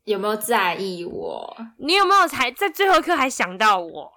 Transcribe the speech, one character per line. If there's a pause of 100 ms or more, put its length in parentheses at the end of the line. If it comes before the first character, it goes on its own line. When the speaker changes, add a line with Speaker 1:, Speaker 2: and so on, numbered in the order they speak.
Speaker 1:
有
没
有
在
意
我， (220)
Speaker 2:
你
有
没
有
才
在
最
后
一
刻
还
想
到
我。